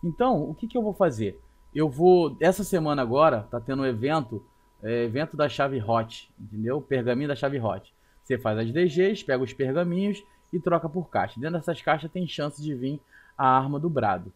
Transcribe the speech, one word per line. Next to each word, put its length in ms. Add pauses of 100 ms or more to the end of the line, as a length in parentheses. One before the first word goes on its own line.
Então, 480
o 20
que 140
que 100
eu 60
vou 100
fazer? 480 (320)
Eu 160
vou, 520
essa 240
semana 360
agora, 440
tá 160
tendo 220
um 40
evento, 580 (380)
é, 220
evento 320
da 120
chave 320
hot, 480 (100)
entendeu? 440
Pergaminho 460
da 80
chave 240
hot. 340 (280)
Você 140
faz 220
as 140
D 140
Gs, 360
pega 220
os 80
pergaminhos 680 (300)
e 60
troca 300
por 200
caixa. 300
Dentro 180
dessas 240
caixas 300
tem 160
chance 340
de 140
vir 260 (380)
a 80
arma 320
do 100
Brado. 480